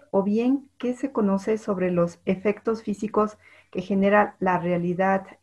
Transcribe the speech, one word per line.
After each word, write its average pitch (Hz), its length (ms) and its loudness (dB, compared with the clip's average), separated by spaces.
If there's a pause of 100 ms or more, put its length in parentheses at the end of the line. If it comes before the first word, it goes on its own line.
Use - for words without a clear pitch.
(120)
o 196 120 2
bien 240 540 0
qué 240 160 -2
se 269 180 -6
conoce 208 460 0
sobre 185 340 -2
los 170 320 0
efectos 208 600 -2
físicos 208 540 -2 (340)
que 185 100 -6
genera 202 580 2
la 180 200 0
realidad? 180 680 -2 (140)